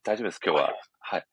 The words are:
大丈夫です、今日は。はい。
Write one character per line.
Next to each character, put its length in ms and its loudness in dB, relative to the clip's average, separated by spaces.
大 160 0
丈 60 -4
夫 40 0
で 40 -6
す、 120 -14
今 100 4
日 60 6
は。 140 2
は 180 -4
い。 140 -8